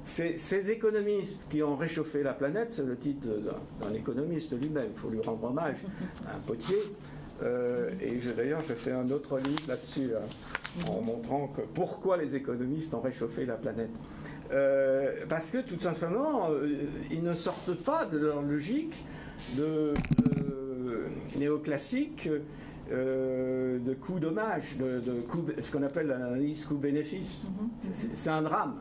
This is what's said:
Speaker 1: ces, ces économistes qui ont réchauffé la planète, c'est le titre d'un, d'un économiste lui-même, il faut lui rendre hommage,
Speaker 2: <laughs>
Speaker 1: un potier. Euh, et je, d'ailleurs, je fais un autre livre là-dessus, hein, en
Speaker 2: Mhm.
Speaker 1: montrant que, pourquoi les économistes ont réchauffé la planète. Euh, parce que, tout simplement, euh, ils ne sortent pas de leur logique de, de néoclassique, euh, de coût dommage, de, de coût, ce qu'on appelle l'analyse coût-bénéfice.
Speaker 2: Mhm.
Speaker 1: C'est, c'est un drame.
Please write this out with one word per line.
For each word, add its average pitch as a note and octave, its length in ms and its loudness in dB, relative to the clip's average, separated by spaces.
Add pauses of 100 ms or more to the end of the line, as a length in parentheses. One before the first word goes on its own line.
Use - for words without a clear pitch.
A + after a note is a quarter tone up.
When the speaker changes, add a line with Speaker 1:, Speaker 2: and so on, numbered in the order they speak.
Speaker 1:
ces, E3+ 360 -2
ces G3 320 2
économistes G#3 760 2
qui D3+ 140 2
ont D3 140 2
réchauffé D3+ 480 0
la C3+ 100 2
planète, G3 380 0
c'est D#3+ 120 -4
le B2+ 140 0
titre C#3+ 300 -2
d'un, G#2 600 -4
d'un G#2 60 -2
économiste D3 640 6
lui-même, C#3+ 360 4
il - 40 -8
faut A2+ 100 -2
lui A2 120 2
rendre A2+ 220 2
hommage, C3+ 340 2 (280)
Speaker 2:
<laughs> - 220 -8
Speaker 1:
un G#2 120 -6
potier. E3+ 380 2 (680)
Euh, B2 460 2 (100)
et A#2 200 0
je, A#2+ 120 -2
d'ailleurs, C3+ 300 2
je D#3 120 -2
fais B2 180 -2
un B2+ 200 0
autre C#3+ 280 0
livre C#3+ 280 0
là-dessus, B2+ 480 -2
hein, - 720 -4
en - 140 0
Speaker 2:
Mhm. A#2 40 -2
Speaker 1:
montrant A#2+ 420 -2
que, C3+ 140 -6
pourquoi F3+ 560 0
les C#3 180 0
économistes C3+ 600 -2
ont - 60 0
réchauffé A#2+ 440 -2
la A#2+ 100 -2
planète. A2+ 360 -2 (600)
Euh, C3+ 580 6 (180)
parce D#3+ 220 0
que, B3 80 2
tout F3+ 200 -4
simplement, F#3+ 680 2
euh, D3 180 2 (440)
ils D#3+ 120 0
ne E3+ 120 2
sortent F3 400 -2
pas A3 300 2
de E3 120 -2
leur D3 240 4
logique E3 640 -2 (520)
de, D3+ 360 2 (420)
de C3+ 680 -2 (320)
néoclassique, D3+ 920 0 (640)
euh, B2+ 880 0
de B2 140 0
coût F3 260 -4
dommage, D#3+ 580 0
de, C3 220 0
de A#2+ 220 -2
coût, E3 240 -2 (140)
ce - 120 -6
qu'on C#3+ 120 0
appelle D#3 240 0
l'analyse C3 580 0
coût-bénéfice. D3 800 -2
Speaker 2:
Mhm. G3 240 -2 (220)
Speaker 1:
C'est, - 240 -4
c'est - 140 -2
un D#3 120 2
drame. D#3 400 0